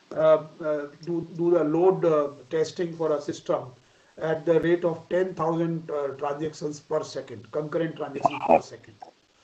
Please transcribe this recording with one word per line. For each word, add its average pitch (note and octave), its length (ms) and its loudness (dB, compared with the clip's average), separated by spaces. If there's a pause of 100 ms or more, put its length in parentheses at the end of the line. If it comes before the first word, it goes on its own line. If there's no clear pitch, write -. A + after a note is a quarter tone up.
(160)
uh, D#3 280 6 (200)
uh, D3 220 -2 (180)
do, E3 320 -4
do E3+ 140 2
the E3+ 140 6
load, E3 420 4
uh, D3 240 2 (180)
testing E3 480 -2
for D#3 160 -2
a C#3+ 80 0
system D3+ 520 -4 (440)
at D#3 300 -2
the E3 140 6
rate E3+ 260 2
of E3 240 -2
ten F3+ 240 0
thousand, E3 560 0
uh, C#3+ 260 -2
transactions D3+ 640 -6
per D#3 240 -2
second, B2 480 -12
concurrent D3+ 440 -4
transactions C#3 500 -2
per - 160 6
second. - 320 -20 (500)